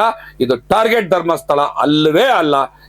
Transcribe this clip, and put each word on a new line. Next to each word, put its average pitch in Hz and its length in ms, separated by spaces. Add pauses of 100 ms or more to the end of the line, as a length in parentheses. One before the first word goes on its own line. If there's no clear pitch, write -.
(400)
ಇದು 127 160
ಟಾರ್ಗೆಟ್ 214 540
ಧರ್ಮಸ್ಥಳ 165 500
ಅಲ್ಲವೇ 151 640
ಅಲ್ಲ, 175 300 (340)